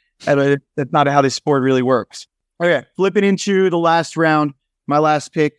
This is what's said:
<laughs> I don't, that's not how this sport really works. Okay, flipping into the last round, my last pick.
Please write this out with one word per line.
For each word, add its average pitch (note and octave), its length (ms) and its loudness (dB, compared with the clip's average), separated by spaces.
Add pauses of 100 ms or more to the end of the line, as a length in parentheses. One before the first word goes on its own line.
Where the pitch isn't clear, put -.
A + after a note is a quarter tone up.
<laughs> - 220 -16
I D3+ 80 2
don't, C#3 280 0 (140)
that's C#3 160 -6
not D3 160 2
how C#3+ 120 2
this C3+ 140 2
sport C#3 280 -2
really C3 200 2
works. B2 440 -4 (360)
Okay, E3 220 0 (120)
flipping G3 280 0
into F#3+ 440 0
the F3 100 -2
last E3+ 380 -2
round, D#3 380 0 (320)
my C#3+ 120 0
last D3+ 360 -2
pick. D3+ 240 0